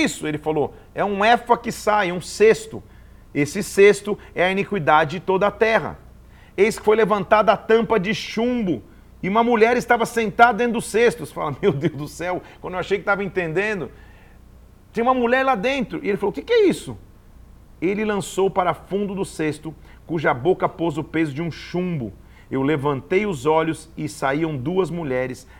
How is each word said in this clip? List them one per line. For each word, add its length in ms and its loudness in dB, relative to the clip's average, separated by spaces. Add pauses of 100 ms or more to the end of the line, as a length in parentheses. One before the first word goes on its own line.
isso?" 240 -2
Ele 120 -4
falou, 360 -2 (200)
"É 100 -2
um 180 -2
efa 360 4
que 120 -8
sai, 420 0
um 80 -6
cesto. 600 2 (520)
Esse 280 -2
cesto 560 4 (160)
é 100 0
a 60 2
iniquidade 680 2
de 20 -12
toda 260 0
a 40 0
terra. 480 0 (580)
Eis 220 2
que 80 -14
foi 100 4
levantada 560 4
a 40 2
tampa 440 2
de 140 -2
chumbo. 680 -2 (400)
E 60 -4
uma 160 2
mulher 320 2
estava 300 2
sentada 500 4
dentro 180 0
do 60 -2
cesto." 460 0
Você 80 -14
fala, 260 -4
"Meu 120 2
Deus 220 -2
do 140 -10
céu, 320 -6 (220)
quando 120 -8
eu 60 -4
achei 160 -2
que 60 -4
estava 200 0
entendendo, 680 -4 (1000)
tem 100 -2
uma 100 4
mulher 320 2
lá 100 2
dentro." 480 -2
E 60 -4
ele 80 2
falou, 140 -2
"O 20 -2
que 80 -10
que 120 -4
é 140 6
isso?" 300 0 (800)
Ele 280 -2
lançou 420 0
para 240 0
fundo 420 -6
do 100 -4
cesto, 500 -4 (320)
cuja 260 0
boca 340 0
pôs 300 -4
o 80 -4
peso 300 -4
de 80 -6
um 80 -6
chumbo. 640 -6 (380)
Eu 120 -2
levantei 640 0
os 180 -6
olhos 520 0
e 120 -6
saíam 480 -2
duas 320 -2
mulheres, 580 -6 (140)